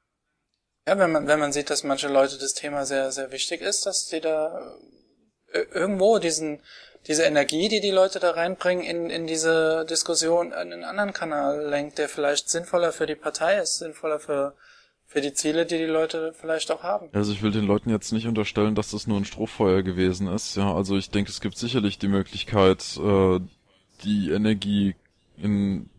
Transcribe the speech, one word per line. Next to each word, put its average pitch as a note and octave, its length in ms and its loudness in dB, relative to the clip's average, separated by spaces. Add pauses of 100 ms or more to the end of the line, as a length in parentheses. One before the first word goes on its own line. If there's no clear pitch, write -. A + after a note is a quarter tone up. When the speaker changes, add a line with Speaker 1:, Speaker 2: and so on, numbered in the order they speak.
(880)
Speaker 1:
Ja, F#3+ 100 4
wenn F3+ 140 4
man, D3 160 2
wenn D3+ 120 4
man C#3+ 140 0
sieht, C#3+ 160 -2
dass C#3+ 140 -2
manche C#3 260 -2
Leute C#3 280 4
das C3+ 160 -4
Thema C#3+ 320 -6
sehr, C3+ 260 -2
sehr C3+ 200 -8
wichtig D#3+ 300 -6
ist, G3 240 -2
dass - 220 -2
die D#3+ 120 -6
da, D#3 560 -4 (800)
äh, - 60 0 (140)
irgendwo G3 460 4
diesen, D#3 400 -2 (480)
diese D#3 160 2
Energie, D3+ 460 2
die A3 100 2
die G3+ 120 0
Leute F#3+ 280 4
da F3 120 2
reinbringen F3+ 520 0
in, E3+ 260 -4
in E3 180 -4
diese D#3+ 640 2
Diskussion, E3 580 0
in - 60 -12
einen F3 300 -8
anderen F#3+ 300 -4
Kanal D3 560 -2
lenkt, C#3+ 300 -4
der D3 100 0
vielleicht C#3+ 400 0
sinnvoller E3+ 420 0
für D#3+ 140 -4
die D3 100 -4
Partei E3 440 0
ist, E3 180 -2
sinnvoller D#3 420 -6
für, C#3+ 360 -4 (500)
für - 160 -2
die C#3 120 -2
Ziele, D#3 320 0
die E3+ 120 -2
die D#3+ 80 -2
Leute D#3+ 540 -2
vielleicht D#3+ 320 -2
auch D#3+ 120 -4
haben. F#3+ 300 -4
Speaker 2:
Also G#2 180 0
ich G2+ 100 -6
will G#2+ 100 2
den G#2+ 140 0
Leuten G#2 240 2
jetzt G#2+ 220 -2
nicht A2 160 -2
unterstellen, G#2+ 480 0
dass G#2+ 160 -2
das G#2 160 -8
nur G#2+ 100 0
ein G2+ 80 -2
Strohfeuer G2 580 2
gewesen F#2 440 0
ist, F#2+ 300 -4
ja. G2 160 2
Also G2 240 0
ich - 140 -4
denke, G2+ 200 0
es - 80 -10
gibt G2 180 -6
sicherlich A#2 400 0
die G2+ 120 -4
Möglichkeit, G2 880 2
äh, F#2+ 420 4 (640)
die G#2 280 0
Energie G2+ 640 2 (420)
in G2 600 -2